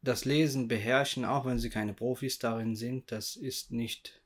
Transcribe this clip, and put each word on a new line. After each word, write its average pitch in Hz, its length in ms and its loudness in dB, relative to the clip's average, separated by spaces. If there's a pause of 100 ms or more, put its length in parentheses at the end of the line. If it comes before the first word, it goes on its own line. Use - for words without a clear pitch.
das 123 220 0
Lesen 135 440 4
beherrschen, 123 560 2
auch 131 220 0
wenn 123 120 2
sie 117 120 -2
keine 104 240 -2
Profis 123 440 -2
darin 113 380 0
sind. 123 340 -6
Das - 240 -6
ist - 380 -8
nicht - 540 -6